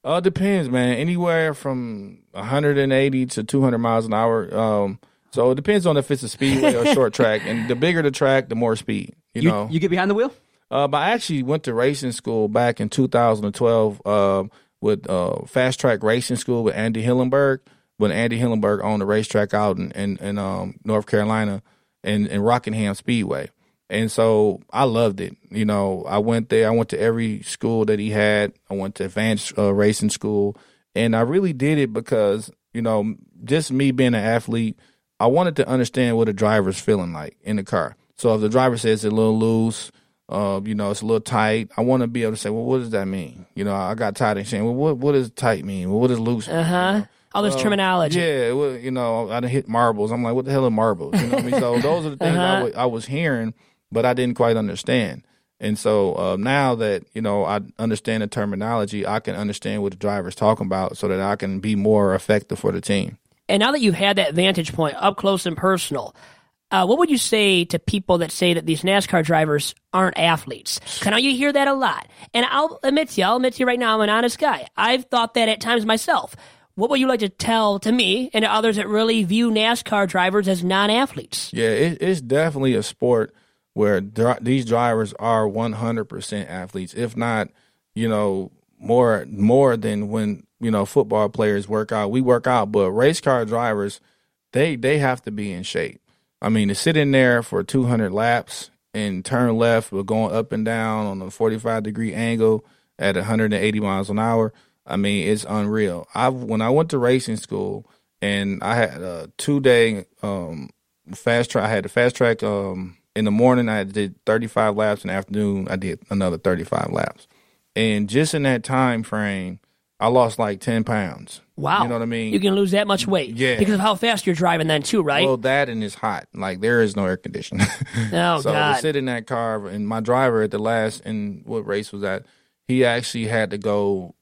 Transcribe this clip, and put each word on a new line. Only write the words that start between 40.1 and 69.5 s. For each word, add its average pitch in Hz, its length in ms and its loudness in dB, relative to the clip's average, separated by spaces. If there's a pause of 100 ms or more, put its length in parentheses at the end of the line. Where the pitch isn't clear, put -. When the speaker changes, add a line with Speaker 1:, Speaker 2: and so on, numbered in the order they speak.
Speaker 1:
uh, 98 360 -4
you 110 100 -6
know, 104 160 -4
it's 104 100 -4
a 107 60 -8
little 110 140 2
tight, 110 560 0
I - 40 -4
wanna 123 280 2
be 120 160 -4
able 110 80 0
to 110 40 -6
say, 104 140 -6
"Well, 113 140 -4
what 127 140 0
does 117 120 -6
that 101 180 -2
mean?" 92 460 -8
You 98 100 -4
know, 101 100 -2
I 98 200 -2
got 110 220 -4
tired 107 220 2
of 101 80 -6
saying, 110 180 -4
"Well, 117 100 -2
what, 143 240 0
what 139 140 2
does 131 180 2
tight 110 340 0
mean? 92 240 -4
Well, 104 120 0
what 127 80 4
does 123 120 0
loose 113 260 -2
mean?" 160 100 -4
Speaker 3:
Uh-huh. 180 360 0
Speaker 1:
You 208 80 0
know? 202 60 -10 (280)
Speaker 3:
All 202 80 0
this 208 120 0
Speaker 1:
Um, 135 60 -2
Speaker 3:
terminology. 185 580 0
Speaker 1:
yeah, 139 340 0
well, 139 240 0
you 123 140 -8
know, 117 400 -2
I 120 100 -2
done 123 100 -4
hit 131 180 -2
marbles. 110 440 2
I'm 120 100 -2
like, 117 120 0
"What 127 100 0
the 135 60 -6
hell 135 160 2
are 120 40 4
marbles?" 107 500 0
You 233 80 -2
know 247 80 0
what 269 80 -2
I - 60 -4
mean? 254 100 2
So 120 180 0
those 160 280 0
are 151 40 -4
the 139 60 -10
things 165 200 0
I 180 60 2 (140)
Speaker 3:
Uh-huh. 196 80 0 (100)
Speaker 1:
wa-, 120 80 -2
I 127 40 2
was 113 200 -4
hearing, 131 480 -2 (360)
but 113 140 0
I 127 80 4
didn't 123 240 0
quite 117 200 4
understand. 104 640 -2 (380)
And 107 180 -2
so, 101 380 2
uh, 92 220 -2
now 131 380 2
that, 107 280 -2 (100)
you 110 80 -6
know, 101 220 0
I 101 160 -2 (180)
understand 110 440 -2
the 104 60 -4
terminology, 104 800 -4
I 107 140 -2
can 98 140 -8
understand 104 480 -4
what 98 100 -2
the 92 60 -16
driver's 98 360 -4
talking 107 320 2
about 95 300 -2
so 104 120 -4
that 95 120 0
I 101 160 0
can 98 240 -6
be 107 140 -2
more 101 400 4
effective 98 440 -2
for 101 140 0
the 90 80 -4
team. 98 380 -4 (300)
Speaker 3:
And 196 120 2
now 240 120 4
that 294 80 0
you've 208 140 4
had 196 220 0
that 160 180 0
vantage 175 400 0
point 156 240 0
up 196 180 0
close 196 300 0
and 170 100 -2
personal, 170 580 -2 (560)
uh, 190 160 4
what 233 120 4
would 349 120 4
you 277 80 4
say 202 460 2
to 170 140 -4
people 185 400 0
that 165 120 -2
say 175 240 2
that 160 120 -2
these 160 160 -2
nascar 190 420 2
drivers 156 500 0 (180)